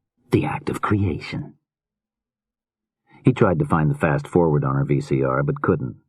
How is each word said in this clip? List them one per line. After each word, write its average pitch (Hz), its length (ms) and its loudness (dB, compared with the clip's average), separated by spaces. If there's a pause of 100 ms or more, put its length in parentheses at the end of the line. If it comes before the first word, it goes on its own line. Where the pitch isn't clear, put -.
(320)
the - 140 2
act - 240 -4
of - 120 -6
creation. 101 720 -4 (1700)
He 131 100 4
tried 92 260 4
to 76 60 0
find 76 260 2
the 71 60 -2
fast 71 300 0
forward 80 360 2
on 67 120 -2
her 69 80 0
V 71 160 0
C 67 240 -2
R, 67 200 0
but 71 180 -4
couldn't. 65 360 -2 (120)